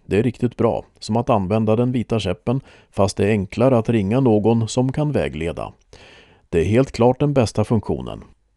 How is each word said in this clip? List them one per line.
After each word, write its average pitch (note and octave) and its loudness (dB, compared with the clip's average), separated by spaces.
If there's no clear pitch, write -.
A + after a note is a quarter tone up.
Det F#2+ 0
är A2 4
riktigt B2 -2
bra, F#2 0
som A2 -4
att A#2+ -2
använda A2 0
den B2 0
vita A#2+ -2
käppen, G#2 -4
fast G2+ -2
det G2 0
är G2+ 2
enklare A2+ 2
att A2 -2
ringa A2+ 0
någon A2+ 2
som B2+ -2
kan D3+ -2
vägleda. D2+ -4
Det E2+ 0
är D#2 2
helt A2+ 2
klart B2 2
den D3 0
bästa A2 0
funktionen. B1+ -4